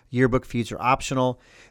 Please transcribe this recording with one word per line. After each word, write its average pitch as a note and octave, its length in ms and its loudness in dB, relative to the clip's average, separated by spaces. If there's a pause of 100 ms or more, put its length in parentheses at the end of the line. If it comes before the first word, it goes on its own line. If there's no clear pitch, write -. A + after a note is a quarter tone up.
Yearbook B2 360 2
fees A#2 260 -4
are G2+ 100 -10
optional. B2+ 600 0 (300)